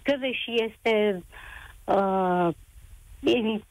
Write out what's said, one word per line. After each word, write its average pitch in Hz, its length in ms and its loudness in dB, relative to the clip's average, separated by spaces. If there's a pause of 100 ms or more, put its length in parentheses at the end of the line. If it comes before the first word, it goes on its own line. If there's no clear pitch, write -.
Kövesi 240 680 -2
este, 208 520 0 (640)
uh, 185 640 2 (1200)